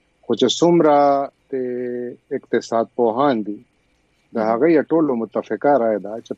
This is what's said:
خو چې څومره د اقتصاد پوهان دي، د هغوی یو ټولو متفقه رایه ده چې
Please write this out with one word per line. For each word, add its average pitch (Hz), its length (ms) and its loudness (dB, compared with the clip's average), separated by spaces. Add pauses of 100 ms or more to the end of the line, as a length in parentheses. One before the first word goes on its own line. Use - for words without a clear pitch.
(220)
خو 120 120 -4
چې 123 120 2
څومره 143 840 2 (240)
د - 20 -4 (760)
اقتصاد 117 540 -4 (120)
پوهان 120 460 0
دي، 104 220 -12 (720)
د 117 40 -4
هغوی 117 340 2
یو 143 100 4
ټولو 156 320 0
متفقه 113 600 -2
رایه 113 220 0
ده 101 200 -10
چې - 200 -14